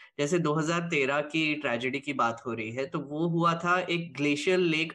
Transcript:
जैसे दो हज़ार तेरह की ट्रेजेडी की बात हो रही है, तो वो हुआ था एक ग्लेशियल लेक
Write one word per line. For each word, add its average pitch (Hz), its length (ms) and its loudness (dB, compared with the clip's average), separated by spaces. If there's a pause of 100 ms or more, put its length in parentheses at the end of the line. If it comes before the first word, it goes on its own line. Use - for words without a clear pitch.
(180)
जैसे 147 200 2
दो 156 140 2
हज़ार 165 280 2
तेरह 147 400 0
की 151 340 0
ट्रेजेडी 131 460 -2
की 143 120 -6
बात 120 340 -2
हो 117 60 -4
रही 110 180 -6
है, 131 160 -4
तो 156 120 -4
वो 147 300 -4
हुआ 170 260 2
था 175 360 0
एक 170 260 -4
ग्लेशियल 147 440 2
लेक 160 340 2